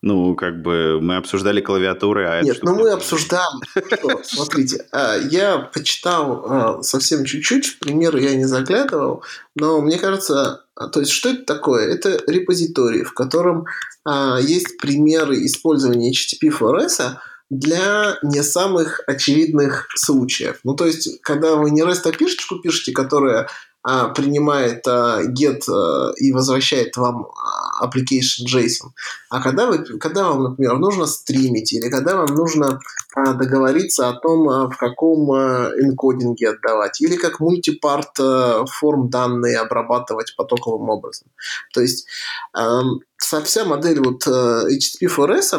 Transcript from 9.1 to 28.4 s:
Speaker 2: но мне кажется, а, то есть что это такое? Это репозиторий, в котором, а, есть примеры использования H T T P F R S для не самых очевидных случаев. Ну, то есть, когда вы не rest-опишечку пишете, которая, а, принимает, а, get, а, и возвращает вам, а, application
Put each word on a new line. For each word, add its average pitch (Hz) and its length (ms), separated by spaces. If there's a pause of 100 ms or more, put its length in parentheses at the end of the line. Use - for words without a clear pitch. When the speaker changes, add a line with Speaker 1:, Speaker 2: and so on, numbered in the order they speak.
Speaker 2:
но 151 240
мне 156 180
кажется, 190 680 (120)
а, - 120
то - 120
есть 139 100
что - 200
это 254 140
такое? 135 440
Это 170 420
репозиторий, 165 760
в - 100
котором, 165 500 (400)
а, 139 340
есть 160 400
примеры 143 680
использования 131 640
H - 180
T - 80
T - 40
P 156 140
F - 80
R 120 220
S 349 160 (480)
для 185 760
не 143 200
самых 175 640
очевидных 143 880
случаев. - 680
Ну, 135 140
то 170 80
есть, 160 380
когда 156 340
вы 151 140
не 151 120
rest-опишечку 180 800
пишете, - 320
которая, 135 560 (400)
а, 127 200
принимает, 139 800
а, 120 340
get, 127 380 (100)
а, 80 460
и 135 160
возвращает 131 640
вам, 120 300
а, - 600
application 127 680